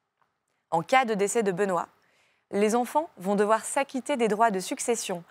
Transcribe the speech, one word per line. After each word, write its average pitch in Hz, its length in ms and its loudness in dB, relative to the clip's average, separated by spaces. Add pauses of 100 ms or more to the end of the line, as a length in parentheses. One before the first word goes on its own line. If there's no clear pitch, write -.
(720)
En 165 120 0
cas 262 220 4
de 220 100 -2
décès 202 280 0
de 196 100 0
Benoît, 175 360 -2 (600)
les 208 240 2
enfants 247 440 -2
vont 196 160 -2
devoir 208 300 2
s'acquitter 277 520 -2
des 226 120 2
droits 214 220 4
de 190 100 -2
succession 202 720 -4